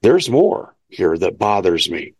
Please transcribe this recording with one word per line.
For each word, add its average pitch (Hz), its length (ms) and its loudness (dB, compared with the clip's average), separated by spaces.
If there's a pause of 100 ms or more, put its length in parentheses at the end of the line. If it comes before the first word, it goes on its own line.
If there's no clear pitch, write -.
There's 135 280 2
more 117 460 0 (120)
here 82 280 -2
that 82 220 -2
bothers 95 540 0
me. 76 280 -10